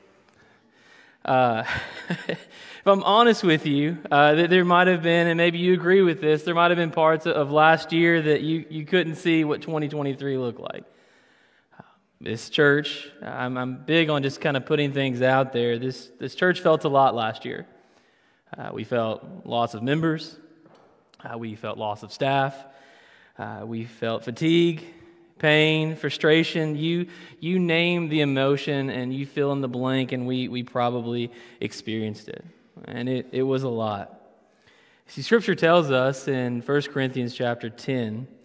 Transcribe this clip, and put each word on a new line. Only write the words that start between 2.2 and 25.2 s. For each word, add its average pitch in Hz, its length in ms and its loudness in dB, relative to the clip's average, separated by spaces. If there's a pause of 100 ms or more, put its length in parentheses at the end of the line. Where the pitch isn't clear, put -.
if - 580 -10
I'm 196 160 4
honest 220 420 4
with 156 220 2
you, 151 320 0 (120)
uh, 147 240 6
th-, 170 140 2
there 180 160 4
might 180 220 4
have 175 160 2
been, 170 240 4
and 170 100 2
maybe 170 220 2
you 180 160 2
agree 180 260 4
with 175 220 2
this, 151 220 2
there 175 100 -2
might 170 160 4
have 175 80 2
been 165 140 0
parts 160 340 2
of 151 240 0
last 156 420 4
year 170 300 4
that 151 180 2
you, 160 300 -4
you 156 160 -10
couldn't 165 300 0
see 160 280 2
what 151 160 -2
twenty 151 300 -4
twenty-three 139 480 -4
looked 123 220 -6
like. - 240 -12 (1400)
This 113 300 -10
church, 147 580 2 (140)
I'm, 127 340 -8
I'm 127 280 -8
big 160 260 2
on 143 140 0
just 139 160 -4
kind 147 160 -2
of 123 100 -6
putting 147 260 0
things 135 300 -2
out 131 300 2
there. 120 260 0
This, 127 400 -8
this 131 160 -10
church 180 240 2
felt 160 240 2
a 160 60 0
lot 135 260 4
last 113 300 -4
year. - 200 -10 (920)
Uh, 135 160 -12
we - 100 -8
felt 113 420 -4 (200)
loss 117 300 -2
of 110 100 -8
members. 156 520 -2 (840)
Uh, 117 180 -12
we 113 160 -10
felt 107 240 -10
loss 107 240 -6
of 107 100 -16
staff. 139 440 -2 (840)
Uh, 107 260 -12
we 113 200 -8
felt 113 400 -6
fatigue, 160 580 0 (560)